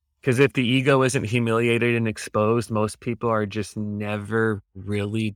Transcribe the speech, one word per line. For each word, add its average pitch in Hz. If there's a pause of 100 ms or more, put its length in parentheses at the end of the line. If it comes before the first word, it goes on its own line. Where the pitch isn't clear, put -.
(220)
'Cause 123
if 139
the 127
ego 131
isn't 131
humiliated 117
and 117
exposed, 110
most 107
people 120
are 107
just 101
never 104 (120)
really 104